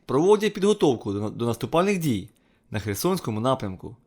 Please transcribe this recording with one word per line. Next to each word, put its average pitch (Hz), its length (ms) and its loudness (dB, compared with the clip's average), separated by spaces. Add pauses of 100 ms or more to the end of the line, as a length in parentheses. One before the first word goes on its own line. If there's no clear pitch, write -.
проводять 196 480 4
підготовку 175 600 2
до, 101 160 -4
до 117 160 -6
наступальних 165 520 0
дій 127 320 -2 (420)
на 110 80 -4
Херсонському 107 600 -2
напрямку. 104 680 -4